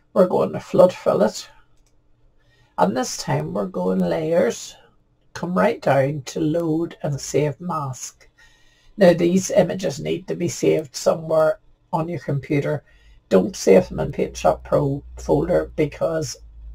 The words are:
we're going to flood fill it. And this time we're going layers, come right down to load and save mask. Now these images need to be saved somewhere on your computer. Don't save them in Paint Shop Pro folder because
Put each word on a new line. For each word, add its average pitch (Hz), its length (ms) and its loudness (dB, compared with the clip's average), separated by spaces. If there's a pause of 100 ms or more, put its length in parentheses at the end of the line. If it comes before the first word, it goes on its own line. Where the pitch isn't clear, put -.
(120)
we're 185 160 4
going - 240 -2
to - 80 -8
flood 180 320 4
fill - 300 0
it. - 260 -4 (1300)
And 202 180 2
this 254 200 -4
time 156 360 -4
we're 196 140 -4
going 185 320 -2
layers, 170 800 0 (580)
come 180 220 -4
right 202 240 2
down 139 420 0
to - 180 -8
load 165 640 -2
and 143 180 -4
save 147 400 -2
mask. 156 680 -10 (680)
Now 180 160 8
these 175 380 2
images 175 500 0
need 160 280 -4
to - 80 -4
be 175 120 -2
saved 156 480 0
somewhere 160 640 0 (320)
on 165 160 -2
your 170 120 -6
computer. 143 640 -2 (440)
Don't 185 260 2
save 190 340 6
them - 120 -6
in - 120 -4
Paint - 240 -4
Shop - 280 2
Pro 143 380 0 (160)
folder 156 580 0
because 156 600 -2 (380)